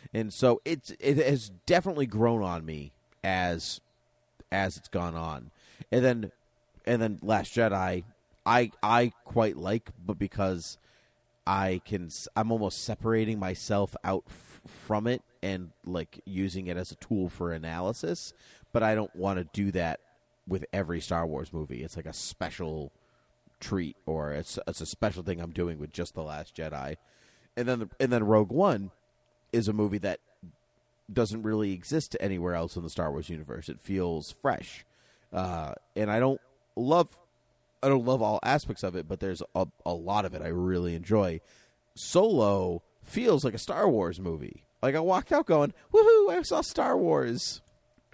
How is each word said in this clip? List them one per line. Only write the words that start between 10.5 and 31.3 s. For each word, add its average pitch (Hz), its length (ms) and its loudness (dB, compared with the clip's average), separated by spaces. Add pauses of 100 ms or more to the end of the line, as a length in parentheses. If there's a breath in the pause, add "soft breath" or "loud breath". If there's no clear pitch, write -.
I 95 400 0
can, 90 220 -6
s-, - 280 -12
I'm 110 160 0
almost 107 320 -2
separating 110 560 0
myself 95 640 -2
out 95 240 -2
f-, - 340 -20 (260)
from 107 200 0
it 123 140 -2 (200)
and, 92 300 -6 (140)
like, 85 400 -6
using 95 420 -4
it 87 100 -4
as 90 140 -6
a - 40 -16
tool 92 340 -2
for 85 220 -4
analysis, 90 840 -4 (380 soft breath)
but 117 100 2
I 110 140 4
don't 107 200 -2
wanna 90 280 -2 (100)
do 101 180 0
that 82 280 -2 (480)
with 92 260 -4
every 85 280 -2
Star 85 260 -2
Wars 76 260 -6
movie. 67 300 -8
It's - 140 -12
like 76 80 -10
a 73 80 -10
special 78 800 -8 (680)
treat, 87 360 -4 (100)
or 76 260 -2
it's, - 260 -6 (100)
it's - 140 -8
a 80 40 -8
special 92 380 -4
thing 85 180 -4
I'm 85 100 -8
doing 85 280 -4
with 73 120 -10
just - 240 -8
The 85 80 -8
Last 76 320 -10
Jedi. 76 400 -8 (600 soft breath)
And 120 100 0
then, 117 220 -2 (100)
and 131 120 2
then 117 120 4
Rogue 107 280 6
One 127 400 2 (600)
is 117 160 2
a 107 60 0
movie 104 260 2
that 92 200 -2 (920)
doesn't 110 320 0